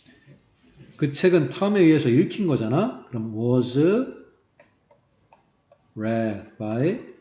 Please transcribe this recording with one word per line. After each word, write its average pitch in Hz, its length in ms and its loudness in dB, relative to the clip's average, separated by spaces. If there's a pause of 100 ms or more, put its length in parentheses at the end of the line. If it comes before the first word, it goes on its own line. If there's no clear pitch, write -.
(960)
그 139 160 -4
책은 170 380 2
탐에 202 300 0
의해서 156 280 4
읽힌 175 380 2
거잖아. 143 640 -2
그럼 110 280 -8
was 120 420 0 (2250)
read 110 640 -6
by 123 440 -4 (200)